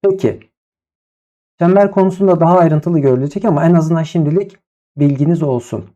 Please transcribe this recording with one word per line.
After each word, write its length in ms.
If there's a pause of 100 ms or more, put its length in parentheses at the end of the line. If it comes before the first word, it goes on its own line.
Peki. 380 (1160)
Çember 320
konusunda 500
daha 180
ayrıntılı 400
görülecek 460
ama 200
en 100
azından 280
şimdilik 560 (380)
bilginiz 460
olsun. 540